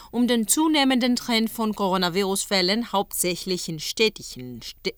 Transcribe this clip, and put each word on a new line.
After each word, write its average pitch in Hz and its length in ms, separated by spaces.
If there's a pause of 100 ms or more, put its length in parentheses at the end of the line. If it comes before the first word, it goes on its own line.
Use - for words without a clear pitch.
(120)
um 240 160
den 233 200
zunehmenden 269 680
Trend 226 340
von 214 240
Coronavirus-Fällen 190 1160
hauptsächlich 180 760
in 160 100
städtischen 127 800
St-, - 360